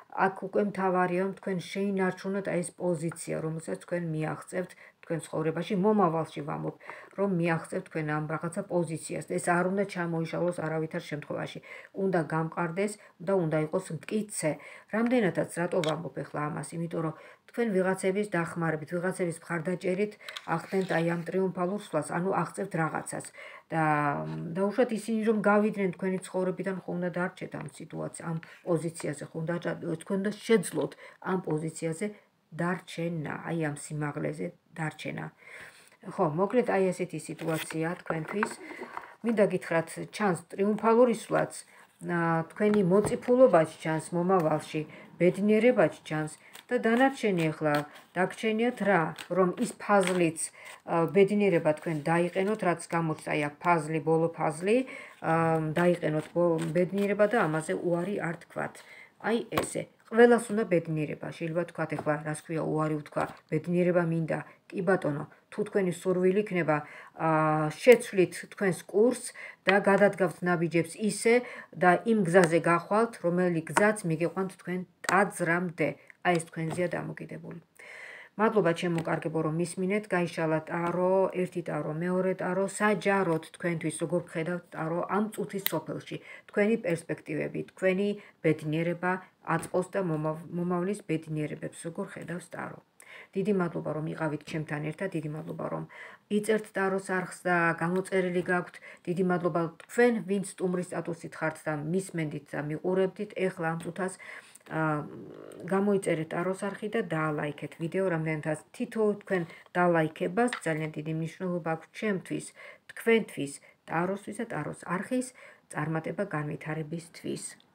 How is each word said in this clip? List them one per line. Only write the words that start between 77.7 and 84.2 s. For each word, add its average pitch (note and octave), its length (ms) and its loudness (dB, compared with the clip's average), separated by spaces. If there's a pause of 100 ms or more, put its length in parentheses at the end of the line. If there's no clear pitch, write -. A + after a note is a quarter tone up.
მადლობა G#3 400 4
ჩემო E3+ 300 0
კარგებო, D#3+ 380 -2
რომ D#3 140 0
მისმინეთ, F#3 520 -2
გაიშალა E3 540 0
ტარო, E3+ 540 0 (160)
ერთი F3+ 320 -4
ტარო, D#3 300 -4
მეორე F3+ 420 0
ტარო, F#3 320 0
საჯაროდ F#3+ 800 2
თქვენთვის E3 500 -4
როგორ E3 240 0